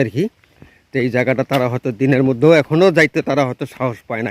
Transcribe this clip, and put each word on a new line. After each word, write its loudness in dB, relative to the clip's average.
আর -2
কি। -4
তো -14
এই -2
জায়গাটা 0
তারা 0
হয়তো -6
দিনের 2
মধ্যেও 4
এখনও 2
যাইতে 2
তারা 0
হয়তো -8
সাহস -6
পায় -8
না। -6